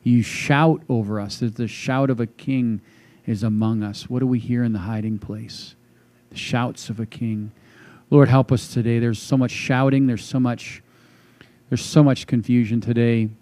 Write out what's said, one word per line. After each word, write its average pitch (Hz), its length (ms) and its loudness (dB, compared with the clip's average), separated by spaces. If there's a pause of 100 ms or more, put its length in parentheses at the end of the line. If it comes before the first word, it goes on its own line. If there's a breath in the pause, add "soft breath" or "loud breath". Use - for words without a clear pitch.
You 120 200 4
shout 151 680 2
over 107 320 -2
us. 101 200 -10
The, 123 80 -2
the 110 200 -4
shout 131 420 -2
of 120 120 0
a 117 40 0
king 120 560 -4 (440 soft breath)
is 110 180 -2
among 110 400 0
us. 104 260 -10
What 127 100 -4
do 131 80 0
we 127 120 0
hear 120 240 -2
in 113 80 0
the 107 80 -4
hiding 107 400 -4
place? - 560 -14 (540 soft breath)
The - 80 -16
shouts - 520 -4
of 110 120 -8
a 110 40 -4
king. 107 460 -6 (580 soft breath)
Lord, 139 200 8
help 131 240 4
us - 160 -2
today. 117 300 0
There's 117 220 -2
so - 140 -2
much 127 160 2
shouting. 135 560 2
There's 117 160 -2
so - 160 -4
much, - 420 -4 (880 soft breath)
there's 123 140 -2
so - 180 4
much 135 260 4
confusion 117 520 0
today. 117 500 0 (120)